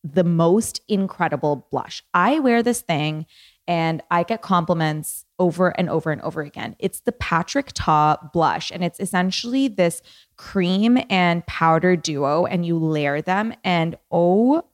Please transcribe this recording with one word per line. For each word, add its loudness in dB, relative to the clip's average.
the 0
most 2
incredible -2
blush. -8
I 2
wear 2
this -2
thing -2
and 0
I 2
get -6
compliments -2
over 2
and -2
over -2
and -6
over -6
again. -10
It's -4
the -2
Patrick -4
Ta 2
blush, 0
and -6
it's -6
essentially -2
this 0
cream 2
and 2
powder 4
duo, 0
and -2
you 0
layer 0
them, -2
and 0
oh 4